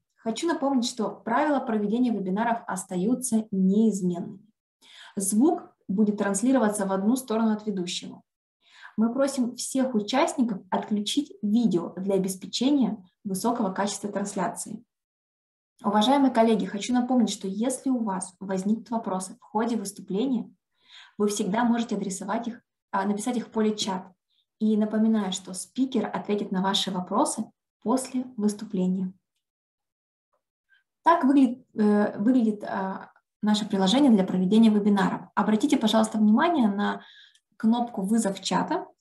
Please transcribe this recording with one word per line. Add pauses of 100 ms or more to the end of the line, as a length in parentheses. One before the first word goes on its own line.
(140)
хочу
напомнить,
что
правила
проведения
вебинаров
остаются
неизменными. (760)
Звук (120)
будет
транслироваться
в
одну
сторону
от
ведущего. (760)
Мы
просим
всех
участников
отключить (120)
видео
для
обеспечения (200)
высокого
качества
трансляции. (1000)
Уважаемые
коллеги,
хочу
напомнить,
что
если
у
вас
возникнут
вопросы
в
ходе
выступления, (680)
вы
всегда
можете
адресовать
их, (280)
а,
написать
их
в
поле
чат. (500)
И
напоминаю,
что
спикер
ответит
на
ваши
вопросы (380)
после (140)
выступления. (1900)
Так
выглядит,
э,
выглядит,
а, (300)
наше
приложение
для
проведения
вебинаров.
Обратите,
пожалуйста,
внимание
на (560)
кнопку
«Вызов
чата», (140)